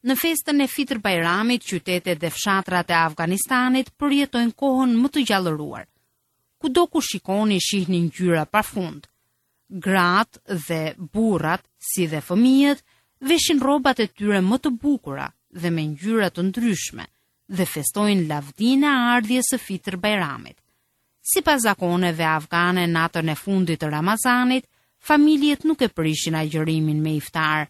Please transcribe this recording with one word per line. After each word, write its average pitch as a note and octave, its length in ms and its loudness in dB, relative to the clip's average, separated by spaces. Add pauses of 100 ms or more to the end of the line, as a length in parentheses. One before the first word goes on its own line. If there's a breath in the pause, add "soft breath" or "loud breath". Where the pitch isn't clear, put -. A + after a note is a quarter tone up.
Në C4 80 2
festën D4+ 460 0
e - 20 2
Fitr C4 400 -4
Bajramit, F#3+ 560 0
qytetet F3+ 560 -4
dhe D#3+ 160 -4
fshatrat F#3 560 -2
e E3+ 80 2
Afganistanit G3 920 0 (100)
përjetojnë C#4 560 0
kohën C4 400 2
më C4 160 2
të D4+ 160 0
gjallëruar. D#3 540 -2 (760)
Kudo E4 320 2
ku D#4 160 -2
shikoni, G3+ 560 0
shihni F#3 460 0
ngjyra E3 420 0
pafund. F3+ 560 -4 (640)
Gratë F#3+ 960 -2
dhe E3 140 -4 (180)
burrat, F#3 640 -2 (160)
si - 320 -2
dhe D3+ 160 -4
fëmijët, C4 560 4 (400)
veshin D4 400 2
rrobat C4 400 2
e G#3+ 80 0
tyre G3+ 320 0
më G3 220 2
të D4 80 0 (100)
bukura C#3 460 -2 (260)
dhe F3 160 -4
me D#3+ 220 -2
ngjyra F#3+ 420 0
të F#3 140 -2
ndryshme F#3+ 580 -4 (440)
dhe F#3+ 160 -2
festojnë G3 640 0
lavdinë A3 600 0
e B3+ 240 2
ardhjes B3 400 0
së B3 80 -2
Fitr F#3+ 360 -8
Bajramit. D#3+ 600 -4 (640)
Sipas D4 440 2
zakoneve F3 600 0
afgane, E3+ 600 0
natën E3 420 0
e D3+ 60 -2
fundit F#3 460 -2
të D3+ 120 -4
Ramazanit, B3 720 0 (320)
familjet D4 680 4
nuk D#4 160 2
e A3+ 80 2
prishin D#3 480 -2
agjërimin D#3 640 0
me D#3 160 -2
iftar D3+ 520 -2